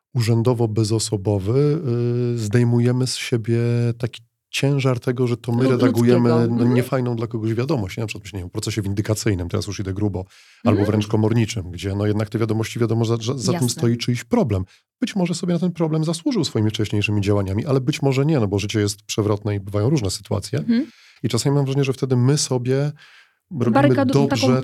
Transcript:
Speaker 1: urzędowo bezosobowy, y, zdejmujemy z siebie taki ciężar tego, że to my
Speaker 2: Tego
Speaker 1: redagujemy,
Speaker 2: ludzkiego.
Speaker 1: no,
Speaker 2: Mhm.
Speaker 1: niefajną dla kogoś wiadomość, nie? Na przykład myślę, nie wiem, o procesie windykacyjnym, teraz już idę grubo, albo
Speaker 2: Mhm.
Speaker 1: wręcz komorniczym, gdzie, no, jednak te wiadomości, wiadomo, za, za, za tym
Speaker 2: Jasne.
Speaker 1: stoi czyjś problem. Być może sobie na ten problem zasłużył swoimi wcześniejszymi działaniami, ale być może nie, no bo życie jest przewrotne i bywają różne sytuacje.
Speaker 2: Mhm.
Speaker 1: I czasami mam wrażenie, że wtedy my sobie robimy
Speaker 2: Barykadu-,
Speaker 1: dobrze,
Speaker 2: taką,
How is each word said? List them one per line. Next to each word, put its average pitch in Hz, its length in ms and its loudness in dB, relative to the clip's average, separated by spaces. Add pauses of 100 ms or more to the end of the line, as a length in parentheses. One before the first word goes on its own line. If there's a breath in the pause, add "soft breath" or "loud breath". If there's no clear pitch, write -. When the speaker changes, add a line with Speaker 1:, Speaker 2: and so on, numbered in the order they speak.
(140)
Speaker 1:
urzędowo 117 540 2
bezosobowy, 110 1120 0 (540)
y, - 20 -4
zdejmujemy 120 720 2
z - 80 -6
siebie 117 440 -2 (380)
taki - 240 -8 (280)
ciężar 135 500 0
tego, 127 280 0
że 117 100 0
to - 140 -6
my - 120 0
Speaker 2:
Tego 131 80 4
Speaker 1:
redagujemy, 120 580 4
Speaker 2:
ludzkiego. 120 260 4
Speaker 1:
no, 120 60 2
Speaker 2:
Mhm. 120 120 4
Speaker 1:
niefajną 123 420 0
dla 113 120 -4
kogoś 110 260 -2
wiadomość, 120 440 -4
nie? 117 60 -4
Na 110 40 -6
przykład - 160 -12
myślę, - 140 -10
nie 90 40 -6
wiem, 87 60 -8
o - 40 -16
procesie 107 300 -4
windykacyjnym, 101 680 -2
teraz 98 180 -4
już 98 120 -10
idę 95 140 -6
grubo, 95 320 -4 (380 soft breath)
albo 101 160 2
Speaker 2:
Mhm. 101 60 2
Speaker 1:
wręcz 104 220 2
komorniczym, 107 640 0
gdzie, 95 240 -4
no, 101 100 0
jednak 104 240 0
te 113 100 -4
wiadomości, 110 400 -2
wiadomo, 113 260 2
za, 113 120 0
za, 117 200 -4
za 120 80 -6
tym - 80 2
Speaker 2:
Jasne. 123 160 0
Speaker 1:
stoi 120 280 0
czyjś 120 260 -2
problem. 113 400 0 (380 soft breath)
Być 220 140 -4
może 180 200 0
sobie 175 180 -4
na 170 60 0
ten 180 120 0
problem 160 320 -2
zasłużył 170 400 -2
swoimi 110 260 0
wcześniejszymi 104 520 -2
działaniami, 101 440 0
ale 135 160 0
być 147 200 -4
może 139 240 2
nie, 156 140 2
no 107 80 2
bo 98 120 0
życie 104 200 -2
jest 104 240 -2
przewrotne 104 520 -2
i 101 40 -4
bywają 101 300 -2
różne 123 220 0
sytuacje. - 480 -6
Speaker 2:
Mhm. 233 260 0 (380 loud breath)
Speaker 1:
I 120 60 0
czasami 143 260 0
mam 143 100 2
wrażenie, 135 180 0
że 131 100 -2
wtedy 131 240 -2
my 131 200 4
sobie 131 540 0 (600 soft breath)
robimy 160 200 0
Speaker 2:
Barykadu-, 269 420 4
Speaker 1:
dobrze, - 340 2
Speaker 2:
taką, 127 160 4